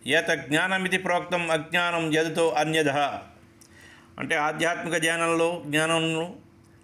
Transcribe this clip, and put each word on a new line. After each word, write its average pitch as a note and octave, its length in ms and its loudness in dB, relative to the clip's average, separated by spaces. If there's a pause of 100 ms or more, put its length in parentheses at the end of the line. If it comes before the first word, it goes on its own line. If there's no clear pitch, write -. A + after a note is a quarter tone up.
ఏత D#3+ 220 2
జ్ఞానమితి F3 680 0
ప్రోక్తం F3 520 -2
అజ్ఞానం E3 640 0
యదుతో E3 360 2
అన్యథ. D#3 400 2 (1300)
అంటే C3 160 -2
ఆధ్యాత్మిక D#3+ 640 0
జ్ఞానంలో, E3 680 0
జ్ఞానంలో D#3+ 680 0 (500)